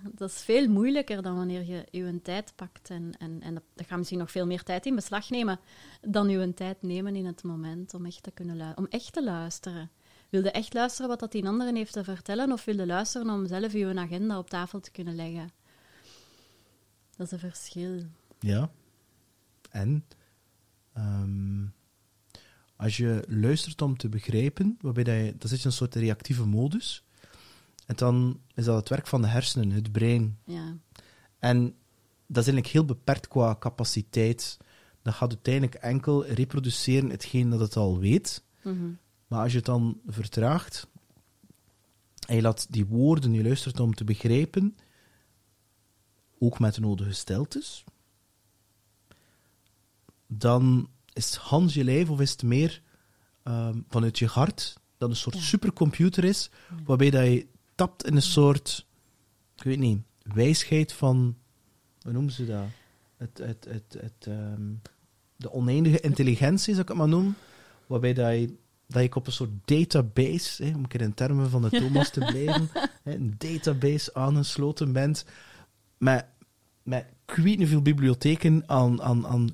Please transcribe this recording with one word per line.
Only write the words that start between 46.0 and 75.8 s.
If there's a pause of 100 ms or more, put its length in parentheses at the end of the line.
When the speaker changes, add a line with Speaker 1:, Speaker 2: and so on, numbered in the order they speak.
Speaker 2:
ook
met
de
nodige
stiltes, (2500)
dan (240)
is
Hans
je
lijf,
of
is
het
meer, (640)
ehm, (100)
vanuit
je
hart, (180)
dat
een
soort
Speaker 1:
Ja.
Speaker 2:
supercomputer
is, (200)
Speaker 1:
Ja. (100)
Speaker 2:
waarbij
dat
je (280)
tapt
in
een
Speaker 1:
Ja.
Speaker 2:
soort, (680)
ik
weet
niet, (200)
wijsheid
van, (640)
hoe
noemen
ze
dat? (520)
Het,
het,
het,
het,
ehm, (760)
de
oneindige
intelligentie,
zou
ik
het
maar
noemen, (520)
waarbij
dat
je, (320)
dat
je
op
een
soort (140)
database,
hè,
om
een
keer
in
termen
van
de
Speaker 1:
<laughs>
Speaker 2:
Thomas
te
blijven, (340)
hè,
een
database
aangesloten
bent, (720)